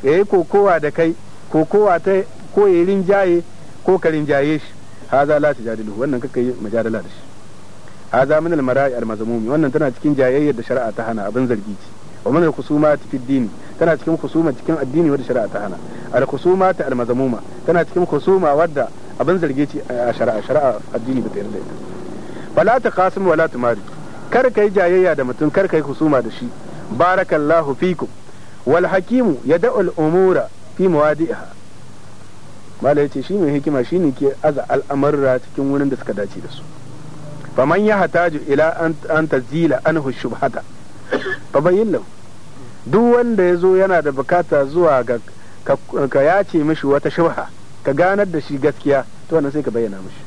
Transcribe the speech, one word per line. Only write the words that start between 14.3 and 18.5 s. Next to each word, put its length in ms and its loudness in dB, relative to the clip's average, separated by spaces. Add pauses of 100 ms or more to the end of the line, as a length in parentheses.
cikin 280 -2
addini 300 2
wadda 140 0
shari'a 240 0
ta 120 -6
hana. 160 -8 (360)
"Al-khusumati 680 2
al-mazmuma," 580 0 (240)
tana 200 2
cikin 220 0
khusuma 480 2